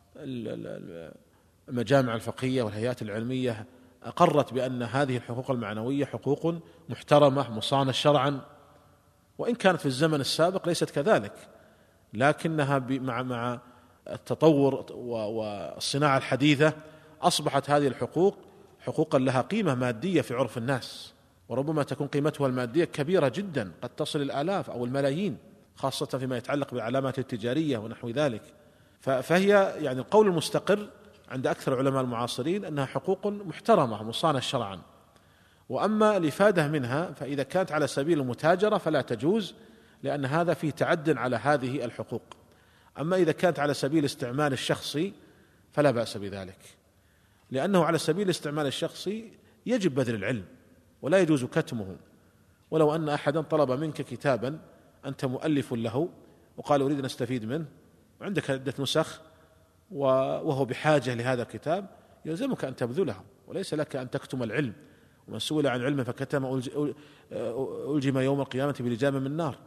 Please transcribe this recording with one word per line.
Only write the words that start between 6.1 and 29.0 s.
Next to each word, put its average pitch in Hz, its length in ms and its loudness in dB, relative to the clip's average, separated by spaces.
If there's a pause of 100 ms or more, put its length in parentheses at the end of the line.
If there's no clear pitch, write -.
محترمة 139 600 6
مصانة 131 400 2
شرعًا، 143 500 4 (1000)
وإن 233 160 -2
كانت 180 240 4
في - 60 -4
الزمن 147 360 2
السابق 175 460 2
ليست 165 220 0
كذلك، 143 440 2 (800)
لكنها 143 640 2
ب-، 131 140 -2
مع، 127 320 -2
مع 120 360 -4 (480)
التطور 139 840 4
و-، 120 220 -8
والصناعة 110 1040 0
الحديثة 143 560 4 (480)
أصبحت 151 480 0
هذه 147 180 4
الحقوق 131 500 2 (420)
حقوقًا 151 400 0
لها 127 220 2
قيمة 180 340 0
مادية 127 460 0
في 123 120 -4
عرف 127 240 -2
الناس، 120 560 -4 (360)
وربما 143 340 0
تكون 139 240 -4
قيمتها 143 400 0
المادية 127 380 0
كبيرة 151 420 2
جدًا، 131 440 -4 (100)
قد 123 80 -8
تصل 151 320 -4
الآلاف 147 480 -2
أو 120 160 -4
الملايين، 139 520 -2 (380)
خاصة 139 300 -4
فيما 131 320 -4
يتعلق 135 360 -4
بالعلامات 127 460 -2
التجارية 127 580 -2
ونحو 110 320 -8
ذلك. 123 320 0 (580)
ف-، - 100 -4